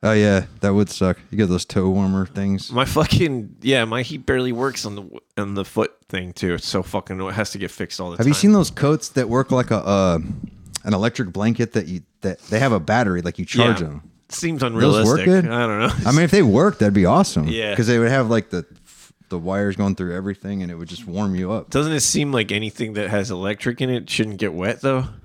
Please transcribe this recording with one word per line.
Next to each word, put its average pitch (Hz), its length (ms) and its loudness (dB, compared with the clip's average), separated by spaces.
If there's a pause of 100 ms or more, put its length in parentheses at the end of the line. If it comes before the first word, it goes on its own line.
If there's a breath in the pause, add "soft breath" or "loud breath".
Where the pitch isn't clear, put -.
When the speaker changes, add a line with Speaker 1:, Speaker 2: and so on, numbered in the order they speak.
Speaker 1:
Oh, 107 80 4
yeah. 104 320 4 (160)
That 101 140 2
would 101 160 4
suck. 90 260 0 (140)
You 98 80 -4
get 104 100 4
those 90 160 0
toe 95 240 0
warmer 95 380 0
things. 98 440 -4
Speaker 2:
My 120 140 0
fucking, 139 760 0
yeah, 127 240 2
my 113 160 -4
heat 131 240 -10
barely 127 260 0
works 127 320 -4
on 104 120 -8
the, 92 240 -16 (180)
on 101 160 -6
the 98 100 -4
foot - 280 -2 (180)
thing, 90 240 -8
too. 90 200 -2
It's - 140 -8
so 95 140 -2
fucking, 92 400 -6
it 95 100 -6
has 101 200 -4
to 98 60 -10
get 98 120 -8
fixed - 300 -10
all 90 100 -8
the 85 80 -12
Speaker 1:
Have 113 80 2
Speaker 2:
time. - 20 4
Speaker 1:
you 147 60 4
seen 202 180 6
those 196 180 4
coats 151 400 0
that 120 200 -2
work 127 200 0
like 127 200 2
a, 110 80 2
uh, 95 400 2 (680)
an 101 80 0
electric 104 400 -2
blanket 110 400 0
that 98 160 -2
you, 90 140 -8 (180)
that 92 180 -4 (120)
they 104 80 0
have 127 140 2
a 101 80 2
battery, 95 420 0
like, 82 160 -6
you 85 80 -6
charge 117 340 2
Speaker 2:
Yeah. 82 60 -4
Speaker 1:
them? 76 160 -10 (260)
Speaker 2:
Seems 165 320 -4
Speaker 1:
Those 123 120 0
work - 20 -8
Speaker 2:
unrealistic. 120 500 4
Speaker 1:
good? 185 240 4
Speaker 2:
I 117 180 0
don't 107 140 -2
know. 120 140 0 (120)
Speaker 1:
I 117 60 2
mean, 151 100 6
if 170 80 2
they 196 120 6
work, 131 380 4
that'd 104 120 4
be 95 140 4
awesome. 98 420 2
Speaker 2:
Yeah. 107 260 -2
Speaker 1:
'Cause 113 120 0
they 117 120 4
would 117 120 4
have, 131 180 2
like, 113 220 0
the, 87 160 -6 (640)
the 90 80 -6
wires 95 360 -2
going 98 200 0
through 90 200 -6
everything, 98 480 -6
and 87 80 -6
it 87 40 -10
would 82 140 -12
just 87 180 -16
warm 95 280 -2
you 92 160 -4
up. 110 200 -6
Speaker 2:
Doesn't 151 240 0
it 143 60 0
seem 143 300 0
like 110 220 0
anything 110 400 -6
that 104 160 -4
has 101 220 -2
electric 101 500 -4
in 131 80 -2
it 123 220 -4
shouldn't 107 260 -2
get 95 160 -4
wet, 92 300 -4
though? 131 240 0 (180)